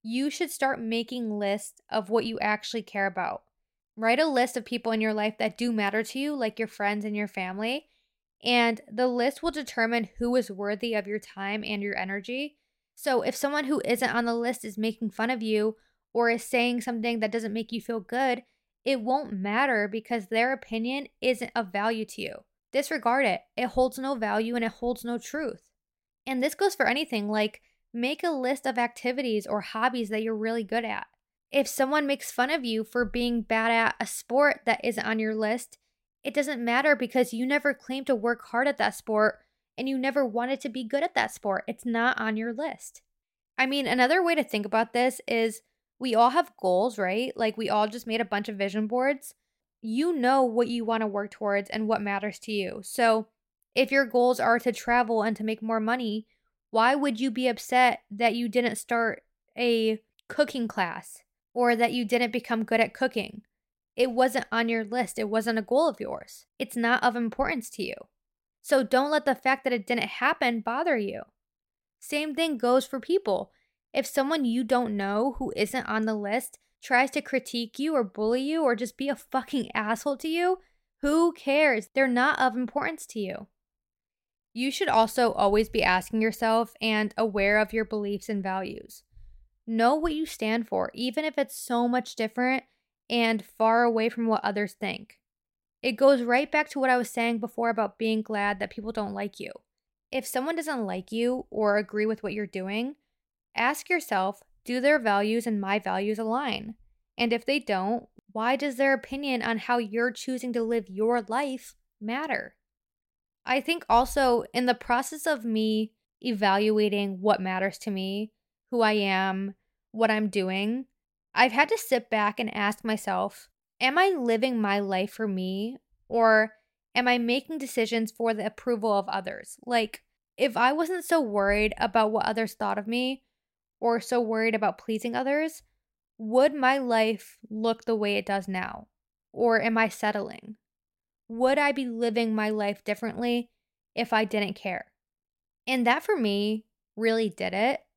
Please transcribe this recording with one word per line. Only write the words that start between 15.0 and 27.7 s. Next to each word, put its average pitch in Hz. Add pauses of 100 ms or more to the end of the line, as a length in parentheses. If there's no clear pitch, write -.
fun 226
of 247
you 220 (360)
or 233
is 226
saying 247
something 233
that 214
doesn't 220
make 226
you 233
feel 226
good, 247 (420)
it 269
won't 254
matter 208
because 220
their 226
opinion 254 (120)
isn't 247
of 202
value 220
to -
you. 160 (380)
Disregard 269
it. 185 (140)
It 240
holds 254
no 269
value 220
and 240
it 220
holds 240
no 240
truth. - (560)
And 262
this 294
goes 392
for -
anything, 240
like, 214 (300)